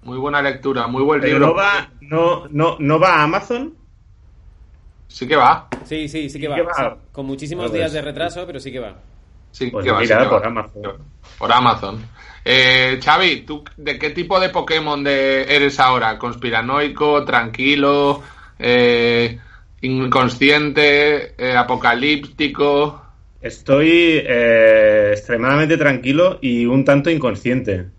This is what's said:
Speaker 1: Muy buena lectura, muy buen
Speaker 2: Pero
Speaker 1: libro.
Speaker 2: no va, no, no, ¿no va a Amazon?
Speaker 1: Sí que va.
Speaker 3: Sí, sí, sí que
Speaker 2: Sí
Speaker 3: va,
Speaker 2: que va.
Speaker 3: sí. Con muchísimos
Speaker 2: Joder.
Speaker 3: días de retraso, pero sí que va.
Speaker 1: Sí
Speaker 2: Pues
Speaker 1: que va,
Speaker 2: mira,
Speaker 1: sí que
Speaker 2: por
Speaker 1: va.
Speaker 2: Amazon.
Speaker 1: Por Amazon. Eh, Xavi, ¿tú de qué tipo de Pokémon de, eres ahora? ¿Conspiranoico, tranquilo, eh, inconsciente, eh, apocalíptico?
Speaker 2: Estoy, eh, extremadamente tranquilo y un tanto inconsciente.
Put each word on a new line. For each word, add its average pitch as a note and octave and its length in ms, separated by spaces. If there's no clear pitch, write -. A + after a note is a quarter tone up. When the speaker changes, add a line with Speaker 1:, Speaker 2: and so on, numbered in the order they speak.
Speaker 1:
Muy B2 140
buena C#3+ 240
lectura, C3+ 460
muy C3 160
buen D3 180
Speaker 2:
Pero D3 140
Speaker 1:
libro. C#3 120
Speaker 2:
no E3 60
va, G3 360
no, D#3+ 480
no, D3+ 300
¿no D#3 200
va F3+ 160
a D3+ 80
Amazon? A#3+ 520
Speaker 1:
Sí - 200
que D3+ 100
va. C#3 300
Speaker 3:
Sí, D#3 240
sí, D3+ 200
sí D3 100
que D3 60
Speaker 2:
Sí - 20
Speaker 3:
va, C#3+ 80
Speaker 2:
que E3 80
va. E3+ 120
Speaker 3:
sí. C#3 80
Con C#3 140
muchísimos C#3+ 420
Speaker 2:
Joder. - 140
Speaker 3:
días D#3+ 120
de D3+ 80
retraso, E3+ 440
pero D#3+ 140
sí C3+ 120
que B2+ 80
va. G#2 160
Speaker 1:
Sí C3 160
Speaker 2:
Pues A2 180
Speaker 1:
que B2 60
va, G2+ 100
Speaker 2:
mira, A2 160
Speaker 1:
sí B2 60
que G#2+ 60
Speaker 2:
por F#2 120
Speaker 1:
va. G#2+ 60
Speaker 2:
Amazon. A2 340
Speaker 1:
Por - 160
Amazon. A#2 520
Eh, B2+ 580
Xavi, D#3 380
¿tú D3 220
de D3 220
qué D3+ 120
tipo F3 280
de F#3 100
Pokémon D#3 540
de, C3+ 500
eres C#3+ 280
ahora? A#2+ 360
¿Conspiranoico, C3 1080
tranquilo, C#3 1000
eh, A#2+ 800
inconsciente, D3 1160
eh, B2+ 200
apocalíptico? C#3+ 1400
Speaker 2:
Estoy, D#3+ 840
eh, A2 880
extremadamente C3+ 640
tranquilo D3 640
y A#2+ 240
un C3 200
tanto C#3+ 240
inconsciente. A#2 800